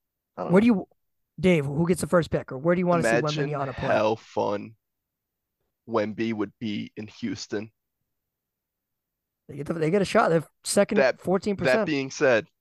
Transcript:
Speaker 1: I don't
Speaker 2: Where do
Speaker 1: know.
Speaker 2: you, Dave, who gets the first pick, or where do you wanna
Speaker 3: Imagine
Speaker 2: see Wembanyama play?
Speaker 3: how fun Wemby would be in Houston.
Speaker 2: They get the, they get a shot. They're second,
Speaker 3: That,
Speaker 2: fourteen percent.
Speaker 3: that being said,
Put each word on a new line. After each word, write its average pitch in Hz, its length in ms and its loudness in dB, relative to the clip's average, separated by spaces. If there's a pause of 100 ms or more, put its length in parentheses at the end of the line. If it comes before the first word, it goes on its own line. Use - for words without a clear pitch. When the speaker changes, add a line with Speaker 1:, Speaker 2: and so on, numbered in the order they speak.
(380)
Speaker 1:
I 180 60 -6
don't 170 80 -4
Speaker 2:
Where 190 100 6
do 233 60 4
Speaker 1:
know. 233 80 6
Speaker 2:
you, 180 120 -6 (520)
Dave, 160 260 2
who 147 220 -2
gets 175 140 0
the - 60 -4
first 151 240 2
pick, 143 200 -6
or 135 60 -8
where 165 160 0
do 180 60 0
you 180 80 -2
wanna 170 200 2
Speaker 3:
Imagine 120 240 2
Speaker 2:
see 147 220 -4
Wembanyama 139 220 -6
play? 139 120 -6
Speaker 3:
how 110 280 2
fun 107 600 -6 (1120)
Wemby 113 460 -2
would 104 260 -4
be 110 380 -8
in 110 100 -12
Houston. 110 640 -10 (1800)
Speaker 2:
They - 80 -16
get 143 100 -8
the, 175 60 -4
they 160 180 -2
get 202 100 2
a 180 40 0
shot. 208 240 2
They're 160 160 2 (180)
second, 202 360 2
Speaker 3:
That, 123 200 2
Speaker 2:
fourteen 190 380 -2
percent. 147 220 2
Speaker 3:
that 208 60 -2
being 139 240 -2
said, 123 380 2 (140)